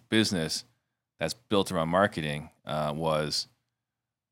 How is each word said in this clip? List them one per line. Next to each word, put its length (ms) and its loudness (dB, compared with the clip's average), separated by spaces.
business 560 0
that's 140 -2
built 360 0
around 200 0
marketing, 600 0
uh, 300 -4
was, 520 -2